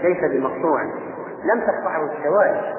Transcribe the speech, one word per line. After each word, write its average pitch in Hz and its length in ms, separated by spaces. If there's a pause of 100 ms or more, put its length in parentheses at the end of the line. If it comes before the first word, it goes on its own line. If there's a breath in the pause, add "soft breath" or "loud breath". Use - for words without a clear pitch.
ليس 160 280
بمقطوع، 135 500 (720)
لم 240 80
تقطعه 160 560
السواري 160 600